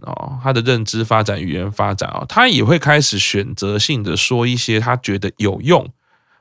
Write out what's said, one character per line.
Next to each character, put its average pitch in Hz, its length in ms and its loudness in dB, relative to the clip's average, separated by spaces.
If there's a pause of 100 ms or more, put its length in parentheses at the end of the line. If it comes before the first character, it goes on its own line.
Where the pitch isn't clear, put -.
哦， - 400 -10
他 135 100 0
的 120 80 0
认 117 240 2
知 110 200 -2
发 110 180 2
展、 104 180 -2
语 90 120 -4
言 90 180 -4
发 104 240 -2
展 - 160 -4
哦， - 180 -8
他 240 200 4
也 135 140 2
会 139 160 4
开 147 220 4
始 107 180 0
选 - 360 -2
择 101 240 -2
性 117 240 0
的 110 140 -4
说 120 300 0
一 123 100 0
些 113 240 0
他 123 160 2
觉 101 220 -2
得 98 200 -4
有 98 240 0
用、 156 260 2 (520)